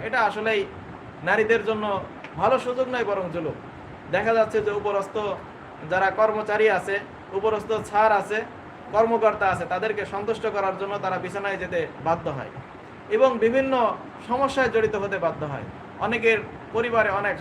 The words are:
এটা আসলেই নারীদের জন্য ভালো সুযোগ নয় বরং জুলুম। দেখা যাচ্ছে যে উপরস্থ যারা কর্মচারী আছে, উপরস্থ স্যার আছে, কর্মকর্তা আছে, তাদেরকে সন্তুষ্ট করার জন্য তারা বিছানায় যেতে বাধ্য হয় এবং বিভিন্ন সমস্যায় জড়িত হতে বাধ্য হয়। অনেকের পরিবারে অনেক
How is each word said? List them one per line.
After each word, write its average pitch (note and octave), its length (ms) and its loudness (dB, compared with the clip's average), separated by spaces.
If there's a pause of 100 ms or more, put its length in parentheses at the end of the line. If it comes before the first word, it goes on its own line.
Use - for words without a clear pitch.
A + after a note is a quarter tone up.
এটা A#3 160 0
আসলেই G#3+ 460 2 (580)
নারীদের G#3+ 400 4
জন্য G#3 400 -2 (320)
ভালো A3+ 220 4
সুযোগ B3 300 -2
নয় A#3+ 160 -2
বরং F#3+ 280 -2
জুলুম। D#3 220 -4 (560)
দেখা G#3 240 2
যাচ্ছে A3 260 4
যে G#3 100 0
উপরস্থ G3+ 480 -2 (720)
যারা F#3+ 200 4
কর্মচারী G#3+ 580 4
আছে, G3 300 2 (340)
উপরস্থ G#3 400 0
স্যার G#3+ 400 4
আছে, G#3 320 2 (480)
কর্মকর্তা G#3+ 540 4
আছে, E3+ 180 2
তাদেরকে G3 420 -2
সন্তুষ্ট G#3 400 -4
করার G3 320 0
জন্য G3 200 -4
তারা F#3 200 -2
বিছানায় G3 380 -4
যেতে F3 300 -2 (180)
বাধ্য E3 260 0
হয় A#2+ 200 -8 (600)
এবং A#3+ 280 4
বিভিন্ন A#3+ 560 2 (340)
সমস্যায় C4 400 2
জড়িত A3 260 2
হতে G3 240 -2
বাধ্য D#3+ 260 0
হয়। C3+ 180 -6 (360)
অনেকের A3 400 2 (340)
পরিবারে A3+ 380 2
অনেক G3 300 0